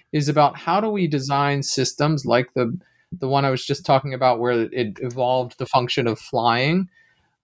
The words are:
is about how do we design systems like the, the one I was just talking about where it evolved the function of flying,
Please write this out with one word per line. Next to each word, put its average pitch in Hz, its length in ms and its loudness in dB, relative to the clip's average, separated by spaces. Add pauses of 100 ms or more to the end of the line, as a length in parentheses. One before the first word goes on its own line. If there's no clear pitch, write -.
(120)
is 151 160 0
about 147 280 4
how 180 240 0
do 220 80 -2
we 196 180 0
design 143 560 0
systems 143 600 -2
like 120 300 2
the, 123 220 -2 (360)
the 135 160 -6
one 139 160 2
I 135 60 2
was 127 160 -4
just - 180 -4
talking 135 300 2
about 123 260 2
where 120 220 2 (100)
it 110 280 -4
evolved 123 580 -2
the 135 80 -6
function 123 400 0
of 110 120 -2
flying, 127 720 0 (560)